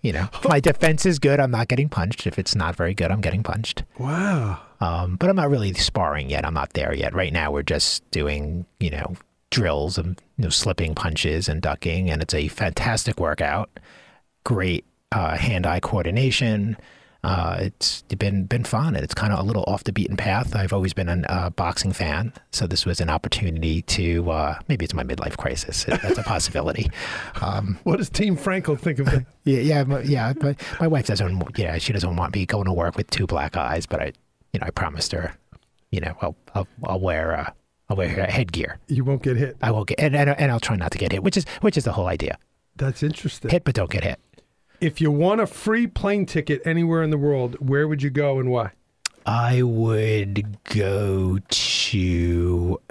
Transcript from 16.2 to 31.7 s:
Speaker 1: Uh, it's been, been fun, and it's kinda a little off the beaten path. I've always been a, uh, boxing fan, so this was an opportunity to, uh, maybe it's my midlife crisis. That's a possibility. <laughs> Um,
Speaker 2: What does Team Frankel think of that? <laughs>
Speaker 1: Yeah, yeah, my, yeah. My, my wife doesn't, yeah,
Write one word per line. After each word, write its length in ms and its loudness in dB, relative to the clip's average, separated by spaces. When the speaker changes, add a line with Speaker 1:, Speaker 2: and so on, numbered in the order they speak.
Speaker 1:
Uh, 360 0
it's 440 -4
been, 280 0
been 180 0
fun, 320 0
and 80 -2
it's 120 -6
kinda 220 0
a 60 0
little 240 0
off 160 -2
the 80 -2
beaten 240 0
path. 400 0
I've 160 0
always 220 0
been 160 -2
a, 180 0
uh, 220 -2
boxing 420 -2
fan, 400 -2
so 160 -2
this 180 0
was 160 0
an 80 0
opportunity 720 0
to, 500 0
uh, 280 -2
maybe 160 0
it's 80 -6
my 100 -2
midlife 320 -6
crisis. 500 -4
That's 340 0
a 40 -6
possibility. 720 -2
<laughs> 460 -8
Um, 420 -2
Speaker 2:
What 140 2
does 120 -2
Team 280 2
Frankel 420 0
think 200 -2
of 80 2
that? 180 4
<laughs> 80 -20
Speaker 1:
Yeah, 160 4
yeah, 240 4
my, 180 0
yeah. 400 0
My, 140 0
my 80 2
wife 200 2
doesn't, 500 0
yeah, 220 -2